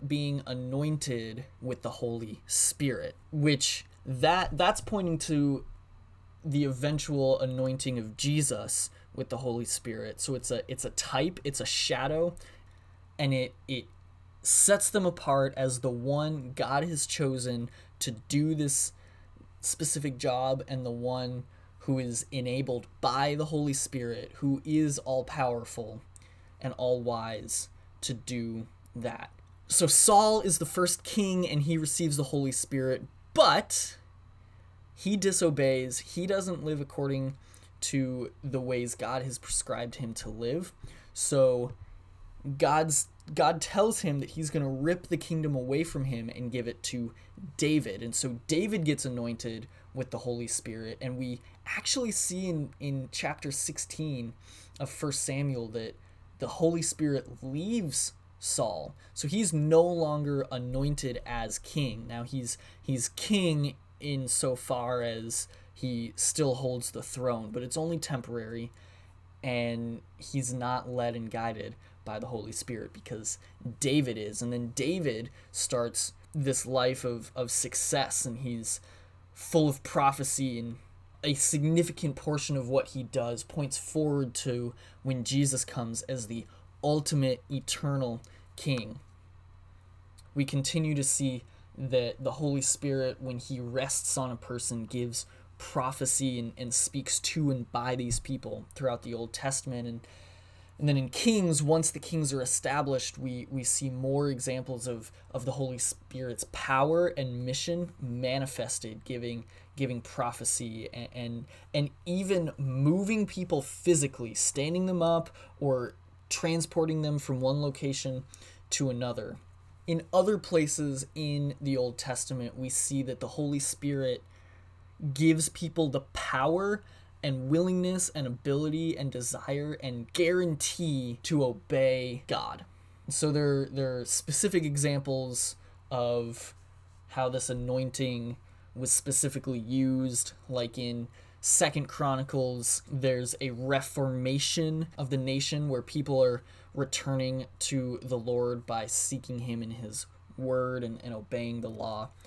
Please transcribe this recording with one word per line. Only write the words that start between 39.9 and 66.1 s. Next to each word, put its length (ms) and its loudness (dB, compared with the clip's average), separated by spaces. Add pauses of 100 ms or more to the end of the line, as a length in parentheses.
him 200 -6
to 140 -8
live. 440 -4 (400)
So 600 4 (840)
God's, 500 4 (260)
God 280 4
tells 400 2
him 180 2
that 120 -4
he's 180 -4
gonna 180 0
rip 400 0
the 100 2
kingdom 380 0
away 300 2
from 200 -4
him 300 -2
and 160 -6
give 160 -2
it 160 -6
to 300 -4 (420)
David. 480 2
And 100 -6
so 340 -2
David 360 2
gets 220 2
anointed 640 -6 (260)
with 160 -6
the 80 -6
Holy 300 -4
Spirit, 520 -6
and 180 -6
we 220 -6 (260)
actually 460 -2
see 380 -2
in, 220 -2 (100)
in 320 -4
chapter 380 -4
sixteen 840 -6 (480)
of 80 -4
First 340 -4
Samuel 460 -2
that 260 -6 (440)
the 80 -4
Holy 340 4
Spirit 600 0
leaves 720 -2 (240)
Saul. 580 -2 (180)
So 160 -4
he's 240 2
no 300 8
longer 680 2
anointed 720 -2
as 340 -4
king. 480 -4
Now 160 -6
he's, 340 -4 (240)
he's 280 -2
king 640 2 (240)
insofar 1040 0
as 480 -4 (240)
he 420 -4